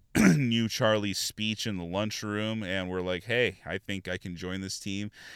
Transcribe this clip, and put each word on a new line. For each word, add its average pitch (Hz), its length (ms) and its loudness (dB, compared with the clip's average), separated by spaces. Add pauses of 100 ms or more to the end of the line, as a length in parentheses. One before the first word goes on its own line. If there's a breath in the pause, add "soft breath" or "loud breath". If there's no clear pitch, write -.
<clears throat> - 140 -12
New 117 540 6
Charlie's 107 500 2
speech 110 480 -4
in 101 100 -4
the 87 60 -4
lunchroom 107 800 -2
and 92 260 -2
were 90 120 -2
like, 90 240 -2
"Hey, 117 400 0
I 87 120 -4
think 98 300 -8
I 90 100 -4
can 90 180 -8
join 92 260 -6
this 95 180 -6
team." 104 320 -6 (240 loud breath)